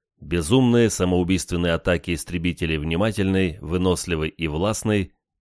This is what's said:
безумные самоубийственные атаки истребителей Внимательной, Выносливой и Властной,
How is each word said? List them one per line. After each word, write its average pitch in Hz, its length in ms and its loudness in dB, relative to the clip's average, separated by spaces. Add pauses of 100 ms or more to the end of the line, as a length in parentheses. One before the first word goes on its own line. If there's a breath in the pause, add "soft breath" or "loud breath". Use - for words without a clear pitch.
(220)
безумные 117 680 4
самоубийственные 90 840 0
атаки 85 400 -2
истребителей 82 640 -4
Внимательной, 95 800 0
Выносливой 87 720 0
и 80 180 -6
Властной, 101 640 -2 (300)